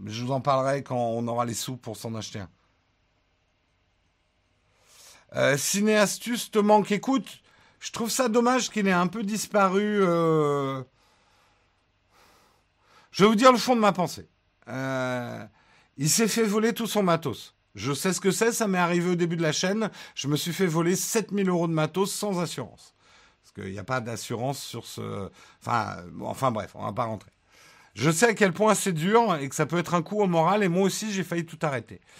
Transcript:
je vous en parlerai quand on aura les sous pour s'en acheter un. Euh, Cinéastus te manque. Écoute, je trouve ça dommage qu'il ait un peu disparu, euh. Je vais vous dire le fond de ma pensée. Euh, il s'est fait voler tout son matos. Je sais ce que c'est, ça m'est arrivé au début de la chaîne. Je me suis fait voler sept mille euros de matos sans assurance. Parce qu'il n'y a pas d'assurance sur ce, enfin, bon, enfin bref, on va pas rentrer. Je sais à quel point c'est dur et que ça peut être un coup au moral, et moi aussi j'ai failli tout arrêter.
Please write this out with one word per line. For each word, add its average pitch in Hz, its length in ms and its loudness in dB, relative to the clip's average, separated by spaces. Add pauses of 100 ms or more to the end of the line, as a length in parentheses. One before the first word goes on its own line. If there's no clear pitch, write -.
je 110 200 -8
vous 127 60 -4
en 135 100 -2
parlerai 135 420 0
quand 127 140 -4
on 117 320 -2
aura 120 160 -2
les 117 80 -4
sous 127 240 -8
pour 110 180 -12
s'en 117 200 -10
acheter 107 240 -10
un. 90 100 -12 (3000)
Euh, 131 180 4
Cinéastus 208 960 0
te 214 80 2
manque. 208 320 4
Écoute, 208 500 -2 (380)
je - 140 -12
trouve 226 160 -4
ça 254 180 0
dommage 240 420 2
qu'il 208 180 -2
ait 190 40 4
un 180 160 2
peu 214 160 -6
disparu, 202 800 0
euh. 151 800 2 (2250)
Je 175 120 4
vais 214 60 10
vous 220 60 6
dire 254 180 10
le 233 40 4
fond 240 180 2
de 220 60 2
ma 202 120 6
pensée. 147 340 -4 (400)
Euh, 127 800 -6 (500)
il 143 140 0
s'est 220 180 4
fait 226 160 0
voler 220 300 2
tout 226 140 -4
son 208 160 0
matos. 160 520 -2 (200)
Je 113 180 -4
sais 185 180 -2
ce 175 80 -4
que 190 120 2
c'est, 226 200 2
ça 226 160 0
m'est 185 100 0
arrivé 175 340 2
au 180 40 2
début 170 220 0
de 165 40 -4
la 156 120 2
chaîne. 202 360 -2 (260)
Je - 120 -6
me 147 80 2
suis 170 160 -4
fait 185 140 0
voler 170 300 2
sept 214 360 -2
mille 196 160 0
euros 175 200 2
de 165 60 -2
matos 160 380 0
sans 196 280 -4
assurance. - 540 -8 (480)
Parce - 120 -20
qu'il 98 180 -12
n'y 98 80 -10
a 95 60 -12
pas 127 160 -2
d'assurance 120 600 -6
sur - 240 -12
ce, 107 440 -8 (320)
enfin, 104 360 -2 (140)
bon, 95 160 -10
enfin 123 240 -2
bref, 101 240 -6
on 104 80 -12
va 110 80 -6
pas 117 140 -4
rentrer. 110 260 -10 (640)
Je 127 160 2
sais 196 160 4
à 226 60 4
quel 190 180 4
point 202 240 2
c'est 196 160 -2
dur 190 440 2
et 139 120 -4
que - 80 -10
ça 156 100 0
peut 156 120 -2
être 175 160 -2
un 175 80 2
coup 208 200 -4
au 196 60 4
moral, 175 360 2
et 180 60 2
moi 185 140 2
aussi 202 300 -2
j'ai 190 100 -2
failli 170 220 -4
tout - 160 -16
arrêter. 123 400 -4 (180)